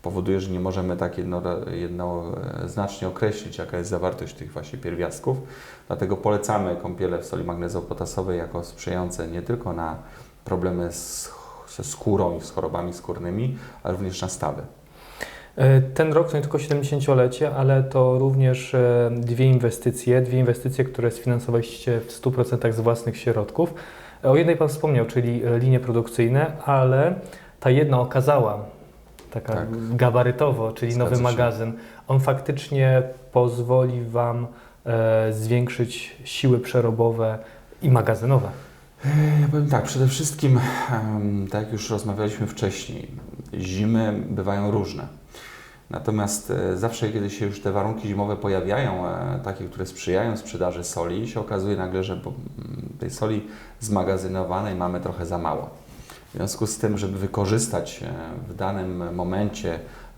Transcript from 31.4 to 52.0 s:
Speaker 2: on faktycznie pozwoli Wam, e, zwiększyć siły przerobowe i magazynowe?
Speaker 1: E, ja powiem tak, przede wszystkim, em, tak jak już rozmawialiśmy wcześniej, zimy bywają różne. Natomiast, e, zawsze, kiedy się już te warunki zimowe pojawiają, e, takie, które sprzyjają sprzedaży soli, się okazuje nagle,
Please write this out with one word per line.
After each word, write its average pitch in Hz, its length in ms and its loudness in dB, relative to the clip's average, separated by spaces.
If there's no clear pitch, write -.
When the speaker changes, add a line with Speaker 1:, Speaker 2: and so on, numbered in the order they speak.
Speaker 2:
on 135 120 6
faktycznie 135 840 2
pozwoli 123 720 2
Wam, 120 420 0
e, 110 460 4
zwiększyć 117 920 -2
siły 123 340 4
przerobowe 117 800 2
i 151 80 4
magazynowe? 113 580 4
Speaker 1:
E, 139 40 2
ja 139 80 4
powiem 147 200 2
tak, 120 160 2
przede 131 220 2
wszystkim, 135 540 4
em, 104 580 0
tak 107 120 -2
jak 110 100 -6
już 104 180 -6
rozmawialiśmy 107 560 -2
wcześniej, - 640 -6
zimy 104 760 0
bywają 101 420 -2
różne. 101 360 -2
Natomiast, 104 600 -2
e, 92 260 0
zawsze, 113 320 -2
kiedy 101 220 -2
się 104 160 -4
już 98 140 -6
te 98 120 -2
warunki 104 360 -2
zimowe 101 280 -2
pojawiają, 95 720 -2
e, 87 380 -4
takie, 98 200 -6
które 92 220 -8
sprzyjają 104 500 0
sprzedaży 87 480 -4
soli, 90 440 -4
się 110 120 -6
okazuje 101 360 -2
nagle, 92 280 -2